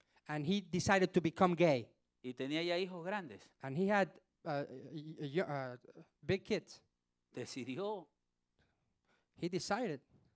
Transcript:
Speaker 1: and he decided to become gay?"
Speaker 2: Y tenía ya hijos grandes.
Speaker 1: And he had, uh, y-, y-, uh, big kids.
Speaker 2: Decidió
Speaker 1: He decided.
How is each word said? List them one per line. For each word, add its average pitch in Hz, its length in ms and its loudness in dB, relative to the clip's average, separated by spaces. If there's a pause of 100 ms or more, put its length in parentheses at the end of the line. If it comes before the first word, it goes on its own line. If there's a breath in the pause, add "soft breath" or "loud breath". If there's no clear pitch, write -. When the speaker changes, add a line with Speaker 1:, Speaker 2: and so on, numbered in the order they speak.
(280)
Speaker 1:
and 151 200 -2
he 202 140 2
decided 190 500 4
to 180 100 4
become 175 340 4
gay?" 151 320 6 (360)
Speaker 2:
Y 123 100 -6
tenía 143 300 -4
ya 175 160 0
hijos 180 260 -6
grandes. 180 420 -8 (140)
Speaker 1:
And 135 160 -6
he 190 100 2
had, 196 200 4 (380)
uh, 143 180 -2 (280)
y-, 156 280 -12
y-, 151 220 -2
uh, 131 360 -4 (460)
big 185 200 0
kids. - 380 -4 (540)
Speaker 2:
Decidió 139 720 -8 (1300)
Speaker 1:
He 165 80 -2
decided. 185 540 -2 (340)